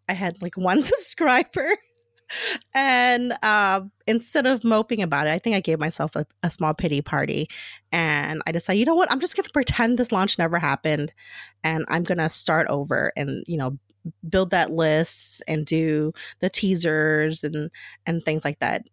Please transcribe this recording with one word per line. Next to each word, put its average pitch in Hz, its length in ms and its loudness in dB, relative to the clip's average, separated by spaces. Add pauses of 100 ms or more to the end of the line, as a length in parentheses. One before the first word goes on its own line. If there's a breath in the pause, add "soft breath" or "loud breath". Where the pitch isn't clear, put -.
I 185 60 -2
had, 175 280 -4
like, 180 160 -8
one 185 240 4
<laughs> - 20 0
subscriber. 311 920 2 (960 loud breath)
And, 247 600 2 (100)
uh, 202 380 4 (260)
instead 233 380 2
of 254 180 2
moping 220 380 2
about 151 260 0
it, 151 40 2
I 175 80 0
think 226 160 0
I 190 40 2
gave 160 200 0
myself 151 360 -2
a, 151 100 -2 (180)
a 170 80 0
small 156 220 0
pity 147 280 0
party. 143 480 -2 (420 loud breath)
And 156 540 -2
I 165 60 -4
decided, 185 280 0
"You 240 60 4
know 330 100 2
what? 370 160 2
I'm 269 80 0
just - 160 -4
gonna - 160 -4
pretend 240 460 2
this 247 140 0
launch 185 260 2
never 170 220 2
happened. 151 540 0 (500 loud breath)
And 160 260 0
I'm 170 140 0
gonna 165 260 0
start - 400 0
over 139 480 0
and, 139 300 -4
you 165 100 -4
know, 135 200 -4 (500)
build 185 220 2
that 175 220 0
list 160 760 0
and 156 160 -2
do 156 480 0 (280 loud breath)
the 185 100 0
teasers 156 920 0
and, 151 260 -4 (360 loud breath)
and 165 180 -2
things 156 220 -2
like 147 140 -4
that." 113 340 -4